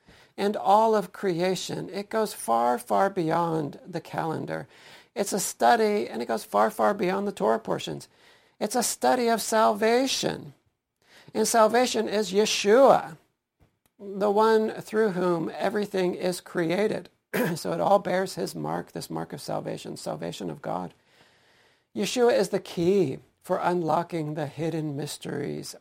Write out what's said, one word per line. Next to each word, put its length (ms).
and 200
all 380
of 180
creation. 800
It 160
goes 240
far, 460
far 320
beyond 760
the 140
calendar. 680
It's 160
a 80
study, 680
and 140
it 60
goes 160
far, 260
far 240
beyond 320
the 60
Torah 260
portions. 500
It's 160
a 80
study 440
of 140
salvation. 1120
And 120
salvation 640
is 240
Yeshua, 840
the 320
one 400
through 300
whom 460
everything 580
is 260
created. 680
<clears throat> 240
So 160
it 80
all 180
bears 380
his 180
mark, 380
this 180
mark 220
of 80
salvation, 560
salvation 540
of 120
God. 320
Yeshua 420
is 120
the 120
key 580
for 200
unlocking 720
the 120
hidden 500
mysteries 840